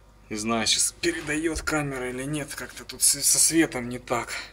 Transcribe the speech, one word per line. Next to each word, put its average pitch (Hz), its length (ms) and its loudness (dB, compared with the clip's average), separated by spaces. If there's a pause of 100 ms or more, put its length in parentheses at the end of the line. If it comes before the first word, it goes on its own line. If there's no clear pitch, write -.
(280)
не 107 80 -6
знаю, 110 320 0
щас - 320 2
передает 160 600 -2
камера 139 500 -2
или 127 120 -6
нет, 143 320 -4
как-то - 300 -12
тут - 180 -6
с-, - 180 4
со - 200 4
светом 151 480 4
не 123 100 -6
так. 117 300 -2 (240)